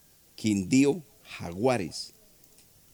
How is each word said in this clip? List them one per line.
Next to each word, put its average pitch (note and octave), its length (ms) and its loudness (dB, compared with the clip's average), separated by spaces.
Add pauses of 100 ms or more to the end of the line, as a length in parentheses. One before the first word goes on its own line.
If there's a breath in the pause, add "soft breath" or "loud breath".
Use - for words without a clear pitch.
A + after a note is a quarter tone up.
(360)
Quindío B2 680 2 (220)
Jaguares, G2+ 880 -4 (800)